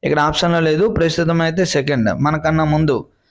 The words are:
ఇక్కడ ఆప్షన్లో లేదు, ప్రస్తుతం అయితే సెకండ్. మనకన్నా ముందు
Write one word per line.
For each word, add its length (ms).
ఇక్కడ 160
ఆప్షన్లో 400
లేదు, 280
ప్రస్తుతం 540
అయితే 240
సెకండ్. 560
మనకన్నా 420
ముందు 460